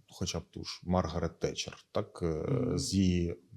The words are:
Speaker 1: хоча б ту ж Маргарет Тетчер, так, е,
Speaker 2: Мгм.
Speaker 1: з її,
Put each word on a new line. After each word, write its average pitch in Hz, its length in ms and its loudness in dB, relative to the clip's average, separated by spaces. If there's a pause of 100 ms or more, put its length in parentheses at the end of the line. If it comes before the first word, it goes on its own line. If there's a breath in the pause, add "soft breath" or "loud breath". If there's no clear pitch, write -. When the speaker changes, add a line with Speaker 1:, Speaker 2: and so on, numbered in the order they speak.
Speaker 1:
хоча 87 300 -4
б 85 120 -6
ту 85 120 -10
ж - 200 -10
Маргарет 87 560 0
Тетчер, - 380 -4 (140)
так, - 300 -4
е, 87 40 0
Speaker 2:
Мгм. 85 540 0
Speaker 1:
з - 140 -2
її, 90 420 4 (220)